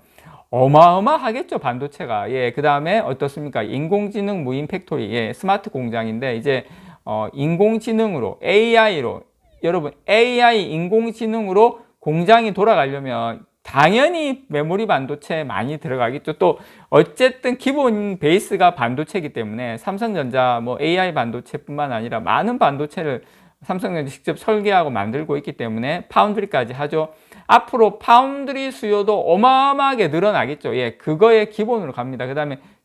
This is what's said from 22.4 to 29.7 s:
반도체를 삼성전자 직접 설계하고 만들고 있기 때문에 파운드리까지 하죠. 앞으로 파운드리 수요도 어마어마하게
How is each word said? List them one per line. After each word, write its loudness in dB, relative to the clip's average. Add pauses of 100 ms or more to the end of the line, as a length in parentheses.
반도체를 -2 (400)
삼성전자 -4
직접 -6
설계하고 2
만들고 -4
있기 -8
때문에 -6
파운드리까지 0
하죠. -4 (380)
앞으로 4
파운드리 2
수요도 0 (140)
어마어마하게 2